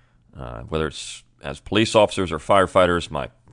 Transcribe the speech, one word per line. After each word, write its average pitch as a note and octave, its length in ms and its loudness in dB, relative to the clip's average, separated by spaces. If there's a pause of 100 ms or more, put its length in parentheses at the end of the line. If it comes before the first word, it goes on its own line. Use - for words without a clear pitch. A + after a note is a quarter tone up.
(380)
uh, A#1+ 240 -14
whether D#2 240 -4
it's - 380 -12 (180)
as C#2+ 180 -12
police G#2+ 360 0
officers G2 360 2
or D#2+ 60 -4
firefighters. F2+ 720 2
My C#2 200 -8 (240)